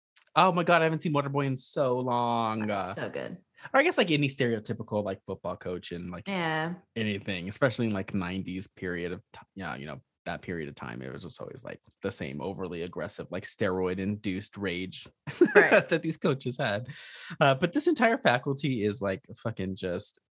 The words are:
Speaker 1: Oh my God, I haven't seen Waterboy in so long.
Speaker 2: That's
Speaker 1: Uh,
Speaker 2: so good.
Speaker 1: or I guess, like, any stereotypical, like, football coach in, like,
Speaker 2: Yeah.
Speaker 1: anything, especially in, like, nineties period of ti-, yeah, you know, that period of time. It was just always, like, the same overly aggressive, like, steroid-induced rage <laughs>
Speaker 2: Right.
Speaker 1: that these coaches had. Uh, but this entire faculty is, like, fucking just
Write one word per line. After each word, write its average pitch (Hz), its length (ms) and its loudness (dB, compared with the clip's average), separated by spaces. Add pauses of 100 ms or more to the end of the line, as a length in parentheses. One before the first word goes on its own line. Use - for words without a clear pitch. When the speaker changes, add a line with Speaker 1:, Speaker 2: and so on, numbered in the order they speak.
(360)
Speaker 1:
Oh 175 160 8
my 170 120 2
God, 170 180 6
I - 40 4
haven't 160 160 0
seen 165 120 0
Waterboy 139 340 2
in 131 80 0
so 127 440 -2
long. 117 680 0
Speaker 2:
That's 98 240 -2
Speaker 1:
Uh, - 20 -4
Speaker 2:
so 107 160 -6
good. 69 280 -8 (360)
Speaker 1:
or 262 60 6
I 294 40 8
guess, 349 140 2
like, 190 140 4
any 143 180 2
stereotypical, 113 720 -2
like, 98 220 -4
football 92 320 -8
coach 90 340 -8
in, 87 200 -8
like, - 160 -12
Speaker 2:
Yeah. 165 460 -2 (220)
Speaker 1:
anything, 98 540 -4
especially 120 380 2
in, 107 60 0
like, 98 200 -4
nineties 95 540 -4
period 87 440 -6
of 90 100 -8 (120)
ti-, - 60 -16 (160)
yeah, 85 200 -8
you 69 120 -10
know, 69 120 -10 (260)
that 85 180 -6
period 82 260 -6
of 71 60 -14
time. 60 260 -10
It 65 100 -10
was 71 120 -12
just - 180 -12
always, - 240 -14
like, - 160 -12 (220)
the 98 80 -2
same 71 300 -4
overly 87 420 -6
aggressive, 82 480 -8
like, 90 120 -6
steroid-induced 95 1120 -2
rage 92 520 -4 (200)
<laughs> - 280 6
Speaker 2:
Right. 226 340 8
Speaker 1:
that 170 140 2
these 160 140 0
coaches 135 400 0
had. 120 300 0 (540)
Uh, 139 140 8
but 175 180 0
this 294 140 2
entire 233 320 4
faculty 131 640 2
is, 98 160 0
like, 98 200 -2 (140)
fucking 95 400 -4
just 92 460 -4 (120)